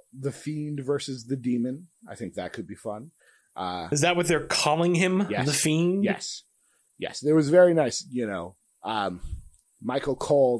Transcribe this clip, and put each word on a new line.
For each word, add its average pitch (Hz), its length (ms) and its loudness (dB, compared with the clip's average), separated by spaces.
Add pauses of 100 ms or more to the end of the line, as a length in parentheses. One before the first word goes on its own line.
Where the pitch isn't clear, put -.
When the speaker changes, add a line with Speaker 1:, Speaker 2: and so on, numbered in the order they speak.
(200)
Speaker 1:
The 135 120 -4
Fiend 151 520 -8
versus 131 440 -4
the 131 80 -2
Demon. 127 540 -4 (180)
I - 80 -14
think 95 200 -10
that 90 180 -6
could 101 140 -10
be 92 80 -14
fun. 110 360 -10 (440)
Uh, 90 360 -6
Speaker 2:
Is 147 100 0
that 175 140 2
what 175 120 0
they're 156 200 0
calling 170 480 2
him? 185 340 2
Speaker 1:
Yes. 104 160 -2
Speaker 2:
The 147 80 0
Fiend? 170 500 2
Speaker 1:
Yes. - 400 -4 (540)
Yes. - 220 -8
There 147 160 4
was 151 140 4
very 175 260 8
nice, 139 340 0
you 123 160 -2
know, 92 300 -6 (280)
um, 98 380 -4 (600)
Michael 131 340 -2
Cole, 131 440 4